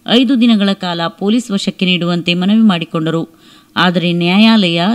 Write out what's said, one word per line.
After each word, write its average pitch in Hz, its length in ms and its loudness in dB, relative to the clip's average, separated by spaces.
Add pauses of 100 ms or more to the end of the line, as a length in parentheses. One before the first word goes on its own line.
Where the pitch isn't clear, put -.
ಐದು 240 340 2
ದಿನಗಳ 214 320 2
ಕಾಲ 175 340 -6
ಪೊಲೀಸ್ 208 440 -4
ವಶಕ್ಕೆ 190 340 -4
ನೀಡುವಂತೆ 175 480 -2
ಮನವಿ 196 280 0
ಮಾಡಿಕೊಂಡರು. 165 680 -2 (460)
ಆದರೆ 175 380 0
ನ್ಯಾಯಾಲಯ 180 680 2 (140)